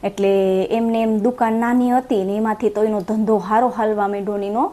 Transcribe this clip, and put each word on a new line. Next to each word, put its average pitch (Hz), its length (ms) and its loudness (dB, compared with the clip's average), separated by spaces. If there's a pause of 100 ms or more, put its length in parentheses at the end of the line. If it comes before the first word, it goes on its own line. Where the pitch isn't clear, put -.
એટલે 196 600 2
એમને 226 380 0
એમ 220 180 0
દુકાન 226 340 0
નાની 240 360 2
હતી 247 340 0
ને 196 120 -2
એમાંથી 214 340 0
તો 208 140 0
એનો 214 180 0
ધંધો 214 360 0
હારો 220 300 2
હાલવા 214 400 0
માંડ્યો 202 300 -4
ને 202 100 -4
એનો 240 260 -2